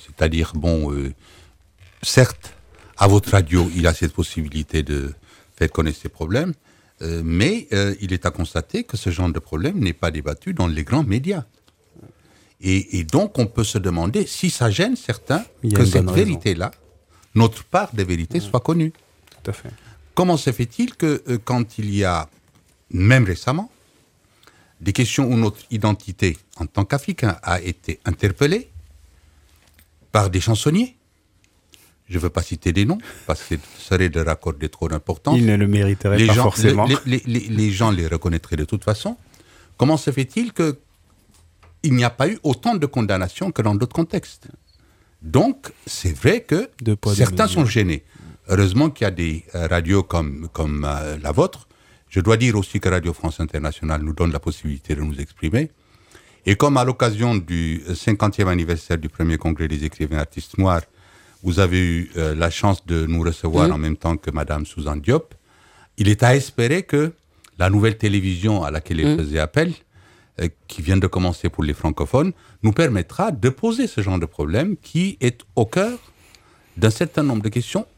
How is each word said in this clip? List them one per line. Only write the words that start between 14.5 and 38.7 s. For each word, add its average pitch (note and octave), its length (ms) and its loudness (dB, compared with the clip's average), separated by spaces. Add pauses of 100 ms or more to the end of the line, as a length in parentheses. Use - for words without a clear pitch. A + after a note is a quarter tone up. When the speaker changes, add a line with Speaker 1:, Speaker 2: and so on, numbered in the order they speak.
Speaker 1:
gêne G#3+ 240 0
certains - 480 -4 (180)
Speaker 2:
Il A2+ 100 0
y G#2 40 2
a - 20 4
Speaker 1:
que - 60 6
Speaker 2:
une G2 60 6
Speaker 1:
cette F#2 160 4
Speaker 2:
bonne F#2 100 0
raison. G3 120 6
Speaker 1:
vérité-là, G#2+ 440 -2 (640)
notre A2 300 4
part F#3+ 280 -2
de G#2 100 -2
vérité, F2 360 -2
Speaker 2:
Ouais. E3+ 100 -4
Speaker 1:
soit B2+ 120 0
connue. D#3+ 320 0 (500)
Speaker 2:
Tout - 80 -6
à - 20 -10
fait. - 160 -14 (460)
Speaker 1:
Comment F3+ 220 4
se C3+ 140 0
fait-il B2+ 440 -4
que, D3+ 320 0
euh, B2 160 -2
quand A#2+ 340 -2
il G#2 160 -4
y G2+ 120 2
a, E2+ 240 -2 (600)
même A2 340 6
récemment, D#3+ 440 -2 (1120)
des F#2 140 -2
questions C3 320 0
où B2 100 2
notre A2+ 240 2 (120)
identité G2+ 680 0 (200)
en - 80 -6
tant G2 200 -2
qu'Africain C3+ 580 -2
a F2+ 180 -2
été - 440 -8
interpellée C#3+ 640 0 (1400)
par G2+ 180 2
des F2+ 100 0
chansonniers, D#3 560 0 (1120)
je F2+ 120 -4
veux E2 100 -2
pas D#2+ 140 -2
citer - 280 -2
des G2 140 2
noms, F3 140 0 (260)
parce - 180 -4
que - 120 -6 (220)
ce - 120 -20
serait F#2 200 2
de E2 100 -2
raccorder D#2 500 -4
trop - 180 -6
d'importance. D2+ 500 -2
Speaker 2:
Ils A#2+ 80 4
ne G#2+ 100 4
le G2+ 120 2
mériteraient G2+ 500 2
Speaker 1:
Les A2 100 6
Speaker 2:
pas A2 60 4
Speaker 1:
gens, A#2 100 2
Speaker 2:
forcément. G#2+ 420 4
Speaker 1:
les, C3+ 200 2
les, B2+ 200 -2
les, B2 140 -2 (100)
les G#2+ 220 2
gens G#2+ 200 2
les F2 160 0
reconnaîtraient E2+ 480 -4
de D#2 100 -4
toute G2 180 -6